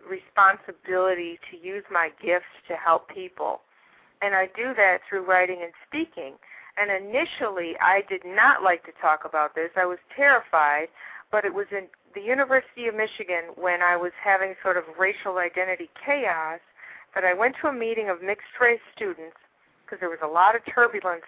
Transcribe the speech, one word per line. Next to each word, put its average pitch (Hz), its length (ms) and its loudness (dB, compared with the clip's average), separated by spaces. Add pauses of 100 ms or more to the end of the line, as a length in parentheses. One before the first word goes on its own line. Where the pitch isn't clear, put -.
responsibility 185 1300 0 (120)
to 180 60 -18
use 190 340 -12
my 165 180 0 (120)
gifts 175 240 0 (240)
to 170 60 -6
help 165 340 0
people. 170 520 -8 (600)
And 202 120 0
I 190 220 2
do 247 200 -4
that 190 240 4 (100)
through 190 160 -4
writing 180 360 2
and 170 120 -10 (140)
speaking. 170 460 -8 (440)
And 202 120 -2
initially, 196 920 -4
I 196 260 4
did 185 160 -6
not 208 400 4
like 175 220 2
to 165 60 -18 (100)
talk 156 240 2
about 151 300 -2
this. 165 200 -4
I 185 100 2
was 180 120 -4 (180)
terrified, 160 720 2 (440)
but 214 120 0
it 190 100 -2
was 202 180 -4
in 190 160 -8 (280)
the 202 60 -12
University 254 680 0
of 214 80 -4
Michigan 180 600 -4
when 175 260 0
I 175 160 4
was 175 140 -4 (120)
having 190 400 2
sort 180 140 0
of 165 60 -4 (140)
racial 190 400 -2
identity 180 520 -4 (160)
chaos 175 540 -2 (560)
that 185 80 -2
I 180 100 4
went 233 280 0
to 311 60 0
a 285 60 -2
meeting 226 360 -4
of 175 120 -4
mixed-race 226 600 0 (140)
students 165 400 -10 (520)
'cause 196 120 -14
there 175 100 -4
was 165 120 -8
a 156 60 -4
lot 185 280 6
of 226 100 -4
turbulence 196 640 0